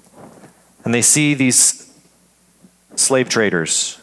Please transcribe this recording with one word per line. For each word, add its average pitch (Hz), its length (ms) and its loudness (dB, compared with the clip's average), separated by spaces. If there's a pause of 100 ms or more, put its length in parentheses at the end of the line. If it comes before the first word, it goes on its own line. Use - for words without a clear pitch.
(840)
And 117 100 -2
they 120 80 0
see 147 320 2
these - 600 0 (1000)
slave 131 340 0
traders 90 720 -2